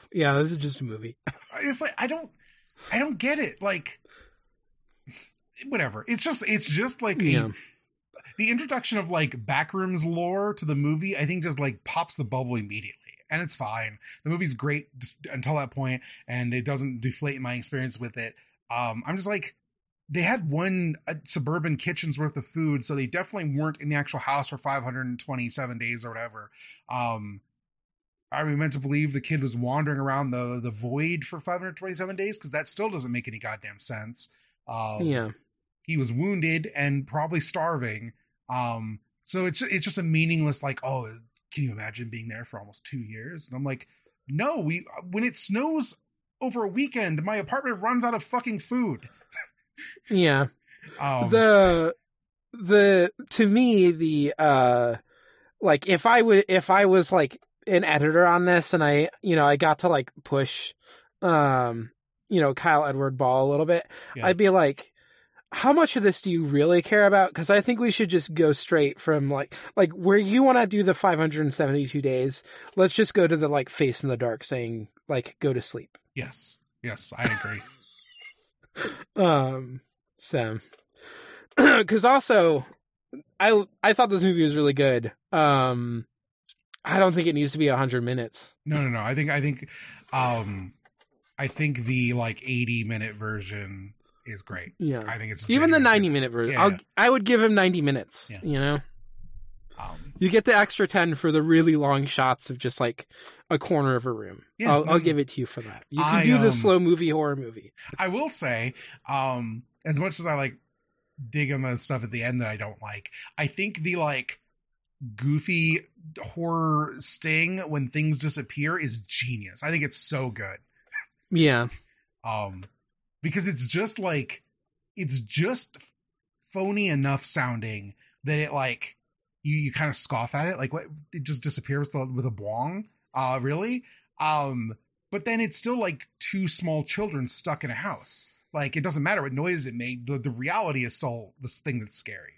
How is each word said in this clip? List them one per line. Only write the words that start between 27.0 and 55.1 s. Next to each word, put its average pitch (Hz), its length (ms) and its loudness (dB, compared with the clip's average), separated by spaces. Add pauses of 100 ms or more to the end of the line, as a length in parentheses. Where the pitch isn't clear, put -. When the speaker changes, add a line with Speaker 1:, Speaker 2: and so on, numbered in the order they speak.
Speaker 2:
are 147 140 -2
we 147 100 0
meant 147 180 0
to 143 60 -6
believe 143 340 0
the 131 80 -2
kid 151 200 -2
was 120 140 -4
wandering 139 440 -2
around 135 320 -2
the, 123 300 -4
the 117 100 -6
void 143 520 -4
for 170 160 -12
five 180 200 -6
hundred 180 180 -10
twenty-seven 185 380 -8
days? 202 240 -6
'Cause 151 120 -14
that 151 160 -4
still 214 220 -4
doesn't 127 220 -6
make 120 160 -6
any 110 100 -12
goddamn 107 420 -12
sense. 113 500 -10 (380)
Um, 110 360 -6
Speaker 1:
Yeah. 123 260 -2 (540)
Speaker 2:
he 160 140 -4
was 120 140 -2
wounded 160 640 -2
and 143 300 -2
probably 156 340 -4
starving. 123 720 -4 (360)
Um, 117 500 -6 (260)
so 185 200 -4
it's, 175 180 -4
it's 180 220 -2
just - 140 -4
a 175 40 -2
meaningless, 160 600 0
like, 135 200 -6
"Oh, 131 240 -6 (440)
can 147 120 -6
you 123 80 -4
imagine 110 380 -12
being 113 200 -12
there 113 160 -14
for 110 140 -16
almost 104 240 -18
two 135 160 -12
years?" 117 480 -14
And 131 80 -14
I'm 135 80 -6
like, 135 240 -8 (400)
"No, 233 320 -2
we, 170 260 -4 (180)
when 185 200 -4
it 247 120 -4
snows 285 600 -2 (460)
over 240 220 -4
a 202 40 -2
weekend, 196 560 -2
my 214 120 -4
apartment 240 460 -4
runs 240 220 0
out 240 120 0
of - 80 -6
fucking 240 340 -4
food." 220 560 -4
<laughs> - 60 -20 (920)
Speaker 1:
Yeah. 151 380 4 (520)
Speaker 2:
Um, 139 300 -2
Speaker 1:
The, 190 680 6 (560)
the, 202 600 6 (160)
to 220 180 4
me, 208 440 6
the, 156 460 0
uh, 123 580 4 (640)